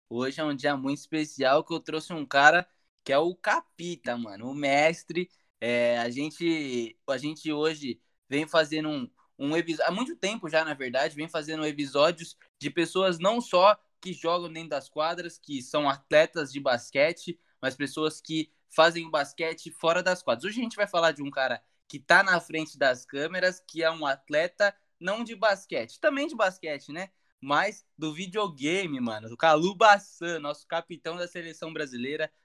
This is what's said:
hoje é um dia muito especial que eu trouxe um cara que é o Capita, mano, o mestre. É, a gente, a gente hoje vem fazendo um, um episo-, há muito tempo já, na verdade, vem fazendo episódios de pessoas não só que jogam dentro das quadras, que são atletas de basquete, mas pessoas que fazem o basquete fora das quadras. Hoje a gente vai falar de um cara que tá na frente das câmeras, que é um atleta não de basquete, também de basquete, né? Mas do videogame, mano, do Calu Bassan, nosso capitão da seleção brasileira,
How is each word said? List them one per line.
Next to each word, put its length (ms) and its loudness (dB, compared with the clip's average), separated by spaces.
hoje 320 -4
é 20 -4
um 120 -2
dia 200 0
muito 220 -4
especial 640 0
que 100 -8
eu 60 -2
trouxe 320 -8
um 140 -8
cara 420 6
que 80 0
é 40 6
o 180 2
Capita, 840 -4
mano, 320 -10
o 60 -8
mestre. 760 0
É, 380 2
a 100 -2
gente, 880 -4
a 100 -2
gente 360 -6
hoje 480 -2
vem 200 -2
fazendo 420 0
um, 200 -6
um 180 -2
episo-, 280 -2
há 80 0
muito 240 -4
tempo 340 -6
já, 160 2
na 80 -4
verdade, 420 -4
vem 140 -8
fazendo 360 -6
episódios 720 0
de 80 -6
pessoas 480 0
não 220 0
só 400 6
que 140 -10
jogam 380 -4
dentro 180 -12
das 200 -6
quadras, 480 -4
que 240 -10
são 280 0
atletas 600 2
de 80 -8
basquete, 800 0
mas 140 -4
pessoas 460 -4
que 280 -6
fazem 360 4
o 60 -16
basquete 600 -4
fora 300 2
das 220 0
quadras. 220 0
Hoje 140 -6
a 40 -4
gente 120 -8
vai 120 0
falar 240 2
de 100 -6
um 80 -8
cara 320 -2
que 120 -16
tá 240 6
na 160 2
frente 380 -8
das 280 2
câmeras, 600 -2
que 160 -6
é 80 4
um 140 -4
atleta 680 0
não 240 -4
de 120 -12
basquete, 640 -2
também 280 0
de 80 -8
basquete, 560 -4
né? 180 -10
Mas 440 0
do 160 -6
videogame, 840 -4
mano, 300 -6
do 80 -16
Calu 360 4
Bassan, 640 4
nosso 280 -8
capitão 480 -8
da 120 -8
seleção 460 -12
brasileira, 580 -6